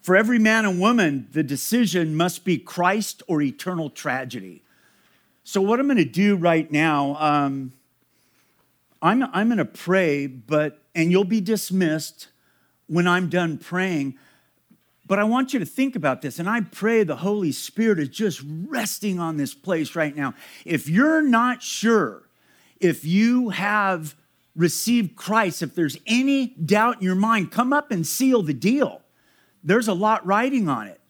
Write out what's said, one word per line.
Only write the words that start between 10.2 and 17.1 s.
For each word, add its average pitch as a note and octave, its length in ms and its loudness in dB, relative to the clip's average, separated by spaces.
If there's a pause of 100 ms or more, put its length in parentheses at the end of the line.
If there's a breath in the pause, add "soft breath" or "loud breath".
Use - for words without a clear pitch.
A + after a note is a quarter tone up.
but, C#3+ 540 -4 (140)
and E3 160 2
you'll F#3 120 4
be G#3 180 0
dismissed F3+ 880 -2 (580)
when F3 200 0
I'm F3+ 220 0
done E3 280 -2
praying. E3+ 600 -4 (880 soft breath)
But G3 120 0
I G#3 60 2
want B3+ 280 0
you C4 60 0
to E3+ 60 -2
think C4 300 -4
about D3 260 -2
this, C#3 180 -10
and E3+ 100 -4
I A3+ 120 -2
pray A3 420 0
the D3+ 140 -4